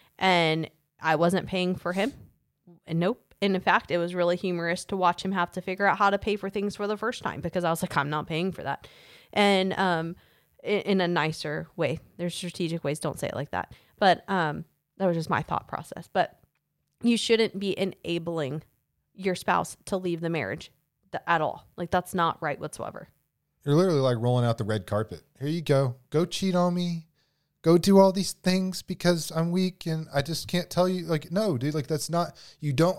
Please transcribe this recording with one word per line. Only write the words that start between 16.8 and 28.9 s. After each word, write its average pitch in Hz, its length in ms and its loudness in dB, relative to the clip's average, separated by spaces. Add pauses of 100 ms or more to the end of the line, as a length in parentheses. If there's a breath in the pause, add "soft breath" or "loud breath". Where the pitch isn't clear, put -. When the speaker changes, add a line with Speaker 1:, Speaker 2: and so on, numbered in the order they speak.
Speaker 1:
you 233 140 2
shouldn't 226 420 2
be 196 220 -4
enabling 165 840 -4 (500)
your 185 220 -4
spouse 170 500 -2
to - 100 -2
leave 180 240 -2
the 165 100 -4
marriage 143 400 -4 (440)
th-, - 120 -8
at 165 140 2
all. - 260 -4 (120)
Like, 175 140 -6
that's 180 220 0
not 170 280 0
right 147 180 -4
whatsoever. - 480 -10 (560)
Speaker 2:
You're 143 120 2
literally, 165 260 4
like, 127 180 2
rolling 123 240 2
out 117 140 2
the 110 80 -4
red 107 200 -2
carpet. 104 360 -2 (180)
"Here 135 80 -6
you 165 140 -2
go. 135 340 2 (140)
Go 165 160 2
cheat 185 300 0
on 175 180 2
me. 175 320 -2 (560)
Go 170 160 8
do 196 220 8
all 190 140 8
these 190 180 -2
things 185 500 -2
because 175 540 0